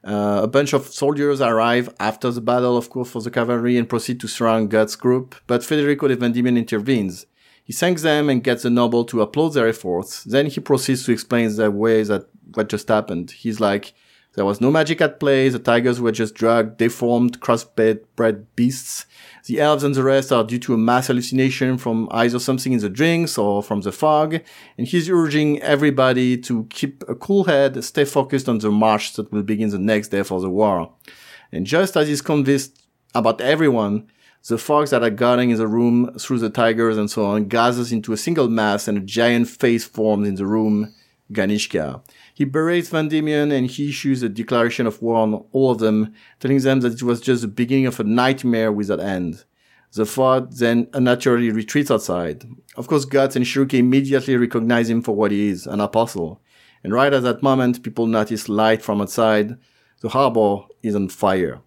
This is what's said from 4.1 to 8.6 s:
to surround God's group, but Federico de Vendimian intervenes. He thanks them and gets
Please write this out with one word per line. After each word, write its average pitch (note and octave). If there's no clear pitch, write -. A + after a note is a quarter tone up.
to A2
surround A2+
God's A2
group, B2+
but A#2+
Federico D3
de B2+
Vendimian A#2+
intervenes. A2
He -
thanks E3+
them D3
and B2
gets A#2+